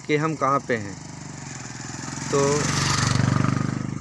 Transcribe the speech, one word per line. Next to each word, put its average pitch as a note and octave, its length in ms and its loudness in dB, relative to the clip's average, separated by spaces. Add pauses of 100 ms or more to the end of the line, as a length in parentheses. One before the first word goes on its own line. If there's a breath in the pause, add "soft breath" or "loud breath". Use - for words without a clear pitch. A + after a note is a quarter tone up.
कि D3+ 100 2
हम D#3 180 0
कहाँ C#3 320 2
पे A#2+ 100 2
हैं। G2+ 180 -6 (1400)
तो C#3 160 4 (1500)